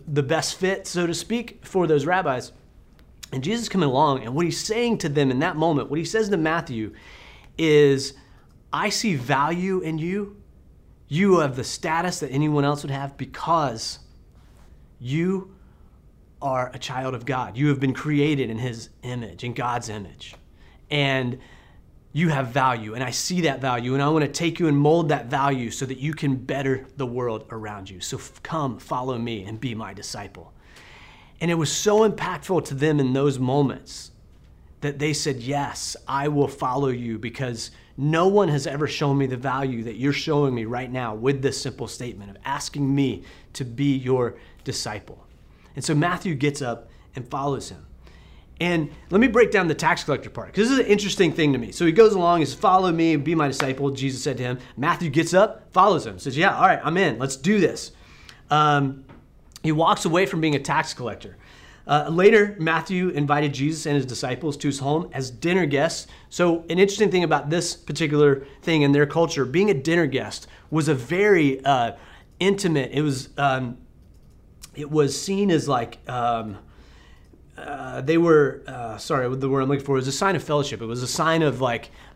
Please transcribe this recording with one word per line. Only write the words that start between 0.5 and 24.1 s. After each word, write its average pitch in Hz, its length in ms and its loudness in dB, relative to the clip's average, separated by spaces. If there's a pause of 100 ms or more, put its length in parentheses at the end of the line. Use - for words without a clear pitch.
fit, 190 300 -2
so 175 200 -2
to 165 60 -2
speak, 233 500 -6
for 180 240 0
those 147 200 4
rabbis. 165 460 -2 (800)
And 131 120 -6
Jesus 220 240 -2
coming 160 220 2
along, 131 340 2
and 117 100 -8
what 170 120 0
he's 170 120 -4
saying 226 400 -2
to 160 120 -4
them 143 200 2
in 127 100 0
that 165 160 0
moment, 151 340 0
what 147 80 -2
he 165 80 -4
says 220 240 0
to 196 80 2
Matthew 151 560 -2 (640)
is, 147 560 6 (580)
"I 170 160 0
see 196 260 0
value 156 640 0
in 160 180 -4
you. 190 380 -4 (680)
You 180 340 4
have 135 140 0
the 123 100 -6
status 170 560 -4
that 139 100 -6
anyone 147 340 2
else 143 180 0
would 143 80 -8
have 139 280 -4
because 135 800 -2 (1000)
you 170 560 -2 (880)
are 127 300 -2
a 127 60 -14
child 131 360 -6
of 117 120 -10
God. 120 300 -4
You 143 120 2
have 131 120 2
been 131 120 2
created 143 560 0
in 113 100 -6
his 117 300 -6 (140)
image, 120 420 -10
in 120 80 -6
God's 120 380 -4
image. - 440 -12 (560)
And 135 480 0 (720)
you 160 180 2
have 135 180 -2
value, 120 460 0
and 127 100 -6
I 123 60 -4
see 180 320 -2
that 135 180 0
value, 123 340 -2
and 139 80 2
I 143 60 2
wanna 156 180 2